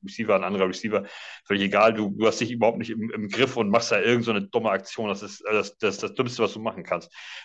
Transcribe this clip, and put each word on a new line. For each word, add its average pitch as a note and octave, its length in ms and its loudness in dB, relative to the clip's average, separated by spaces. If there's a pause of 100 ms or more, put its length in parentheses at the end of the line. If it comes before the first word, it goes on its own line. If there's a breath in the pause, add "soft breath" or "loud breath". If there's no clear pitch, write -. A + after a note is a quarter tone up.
Receiver, G#2+ 300 0
ein F#2+ 80 4
anderer G2 240 2
Receiver, G2+ 380 -2 (400 loud breath)
völlig G2+ 180 0
egal, G#2+ 320 6
du, G#2+ 160 0
du G#2+ 160 0
hast - 140 2
dich A#2 100 -2
überhaupt A#2 280 2
nicht - 120 -6
im, A2 200 -6
im G#2+ 180 -6
Griff B2 280 0
und G#2+ 140 0
machst A#2 220 2
da G2+ 80 4
irgend A#2 240 4
so A2+ 80 0
eine G2+ 100 0
dumme A2 280 0
Aktion, G2 380 -2
das G2+ 140 -4
ist, G2 200 -14
äh, G#2+ 100 -2
das, G2+ 260 0
das, G2 200 0
das G2+ 160 -6
Dümmste, B2 280 -2
was G2 100 2
du A2 60 -12
machen A2 240 -6
kannst. - 320 -6 (300 loud breath)